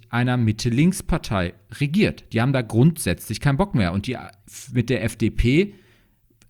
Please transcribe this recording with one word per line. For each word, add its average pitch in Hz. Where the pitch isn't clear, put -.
einer 123
Mitte-Links-Partei 117
regiert. 147
Die 110
haben 135
da 127
grundsätzlich 113
keinen 139
Bock 202
mehr. 92
Und 98
die, 123
mit 123
der 127
F 113
D 110
P 160